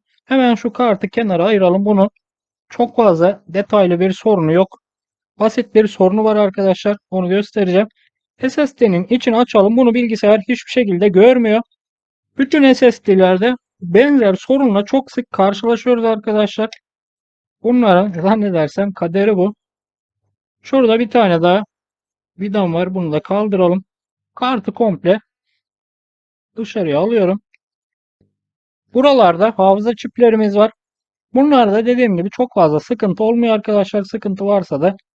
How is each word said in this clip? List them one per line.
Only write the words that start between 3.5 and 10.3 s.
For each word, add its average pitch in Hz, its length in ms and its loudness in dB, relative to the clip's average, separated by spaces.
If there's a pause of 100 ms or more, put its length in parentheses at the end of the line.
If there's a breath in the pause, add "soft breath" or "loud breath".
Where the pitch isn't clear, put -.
bir 190 120 0
sorunu 180 400 0
yok. 185 160 2 (720)
Basit 220 360 -4
bir 220 120 4
sorunu 202 380 0
var 214 120 0
arkadaşlar. 202 600 -2 (140)
Onu 185 180 -4
göstereceğim. 202 600 -2 (600)
S 285 180 -2
S - 140 -12
D'nin 185 300 0
içini 240 260 0
açalım. 226 400 2
Bunu 240 180 2
bilgisayar 220 460 0